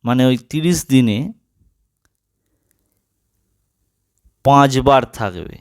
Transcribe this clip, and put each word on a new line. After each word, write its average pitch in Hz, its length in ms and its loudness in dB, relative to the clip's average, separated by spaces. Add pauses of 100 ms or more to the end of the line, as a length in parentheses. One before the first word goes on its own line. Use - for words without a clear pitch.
মানে 123 260 -2
ওই 127 80 0 (120)
তিরিশ 160 280 -2 (160)
দিনে 117 240 2 (3250)
পাঁচবার 135 560 2 (160)
থাকবে। 90 440 -10